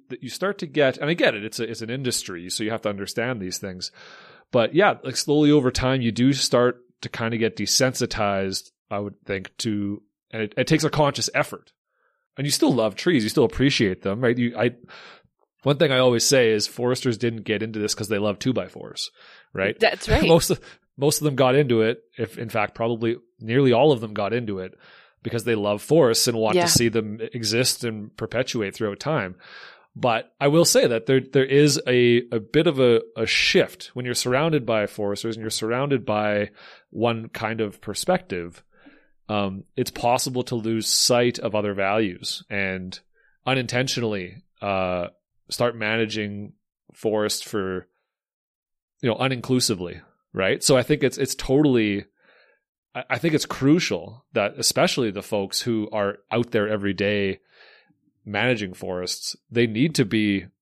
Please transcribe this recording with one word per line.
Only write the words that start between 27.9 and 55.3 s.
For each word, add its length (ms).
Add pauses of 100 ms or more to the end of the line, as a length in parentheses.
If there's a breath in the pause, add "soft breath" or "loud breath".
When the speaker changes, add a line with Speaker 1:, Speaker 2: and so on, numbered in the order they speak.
Speaker 1:
perpetuate 600
throughout 240
time. 360 (600 loud breath)
But 440
I 100
will 160
say 200
that 220
there, 120
there 260
is 420
a, 300 (140)
a 80
bit 280
of 120
a, 220 (160)
a 80
shift 680
when 100
you're 80
surrounded 540
by 180
foresters 500
and 60
you're 80
surrounded 560
by 460 (400 loud breath)
one 380
kind 300
of 220
perspective. 800 (640 soft breath)
Um, 340 (120)
it's 140
possible 540
to 120
lose 320
sight 520
of 160
other 180
values 800
and 480 (480)
unintentionally, 960 (180)
uh, 460 (420)
start 260
managing 800 (400)
forest 520
for, 420 (1120)
you 80
know, 60
uninclusively, 840 (320)
right? 300
So 140
I 60
think 200
it's, 140
it's 180
totally, 680 (920 soft breath)
I, 160
I 60
think 160
it's 120
crucial 880
that 240
especially 540
the 100
folks 400